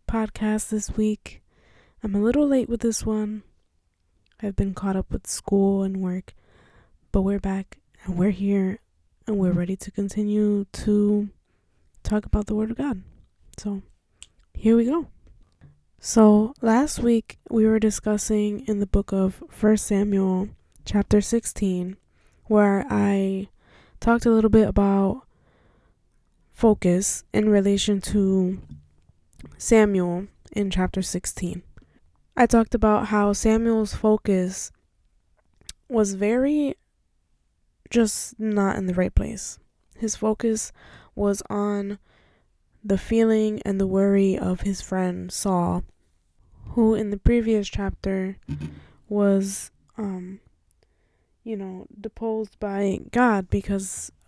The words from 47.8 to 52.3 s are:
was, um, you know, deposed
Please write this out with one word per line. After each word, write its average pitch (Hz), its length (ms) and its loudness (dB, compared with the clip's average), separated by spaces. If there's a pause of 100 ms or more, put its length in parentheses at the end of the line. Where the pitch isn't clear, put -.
was, 196 600 0 (260)
um, 190 440 -10 (1040)
you 226 140 -8
know, 190 300 -12 (120)
deposed 220 600 -8